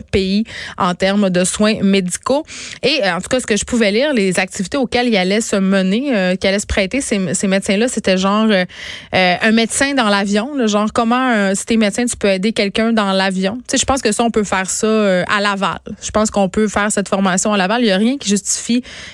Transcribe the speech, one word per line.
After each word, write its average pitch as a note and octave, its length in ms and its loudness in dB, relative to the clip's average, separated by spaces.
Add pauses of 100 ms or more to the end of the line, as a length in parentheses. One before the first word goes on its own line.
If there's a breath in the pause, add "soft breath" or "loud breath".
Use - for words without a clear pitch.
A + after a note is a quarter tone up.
pays G3 360 0 (320 loud breath)
en F3+ 180 0
termes G3 340 2
de F3+ 140 2
soins G#3 400 0
médicaux. G3 600 0 (360 loud breath)
Et, C#4 220 0
euh, F3+ 140 0
en - 20 -4
tout - 80 -8
cas, B3+ 140 0
ce - 40 -12
que G#3 120 0
je - 80 -4
pouvais A3+ 260 2
lire, C#4 220 2
les G3 260 2
activités F#3 380 -4
auxquelles B3 320 0
ils G#3+ 80 2
allaient F#3 240 2
se G#3+ 160 -2
mener, G3 580 0
euh, F#3 220 0
qui G3 100 -2
allaient G3 120 0
se - 60 -6
prêter, G#3+ 360 -2
ces, F#3+ 320 -2
ces G3 140 -2
médecins-là, G3 420 0
c'était G3 280 0
genre, G3+ 320 2
euh, F#3 140 4 (500 loud breath)
euh, F3+ 280 2
un A3 100 4
médecin A3+ 440 0
dans A#3 120 2
l'avion, G3+ 480 0
là, B3+ 100 2
genre G#3 280 0
comment, B3 380 2
euh, G3+ 240 2
si - 100 -6
t'es A3+ 100 0
médecin, A3 300 0
tu A#3 100 -4
peux G#3 140 0
aider F#3+ 240 0
quelqu'un A3 400 0
dans G3+ 180 0
l'avion. F#3+ 560 0
Tu - 40 -8
sais, C4+ 80 0
je - 60 -2
pense C4+ 180 0
que G#3+ 80 2
ça, A#3 120 0
on A#3 60 2
peut G#3+ 140 0
faire F#3+ 260 -2
ça, - 160 -4
euh, G3+ 420 2
à G#3 140 0
Laval. G3 380 -2 (200)
Je - 120 -10
pense G#3+ 180 0
qu'on G3 200 0
peut G#3+ 180 0
faire G#3 240 0
cette G3 180 -2
formation G3 420 2
à G#3 60 2
Laval. G3+ 240 0
Il A#3 60 4
y G3 40 4
a F#3 60 4
rien B3 220 0
qui G3 100 -6
justifie A#3 540 -2 (300 loud breath)